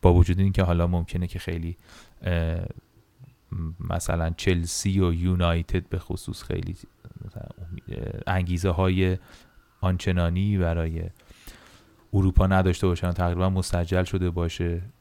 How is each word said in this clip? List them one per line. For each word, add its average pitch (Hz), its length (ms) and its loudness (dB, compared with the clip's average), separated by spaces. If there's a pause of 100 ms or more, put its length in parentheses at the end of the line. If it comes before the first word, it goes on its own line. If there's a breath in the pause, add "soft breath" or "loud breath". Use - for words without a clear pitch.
با 90 120 8
وجود 90 260 6
اینکه 95 240 4
حالا 85 240 2
ممکنه 87 400 -2
که 90 120 -8
خیلی، 85 380 -6 (440 loud breath)
اه، 82 380 -2 (1300)
مثلاً 82 480 -2
چلسی 92 640 0
و 87 140 2
یونایتد 87 760 0
به 85 100 -4
خصوص - 440 -10
خیلی - 320 -6 (500)
مثلاً، - 200 -14 (440)
اه، - 380 -8
انگیزه 90 420 0
های 92 480 2 (640 loud breath)
آنچنانی 92 760 0
برای 82 460 -2 (1120 loud breath)
اروپا 95 340 4
نداشته 95 400 4
باشن، 90 240 0
تقریباً 87 380 0
مسجل 92 540 0
شده 90 260 -2
باشه 85 520 -2 (200)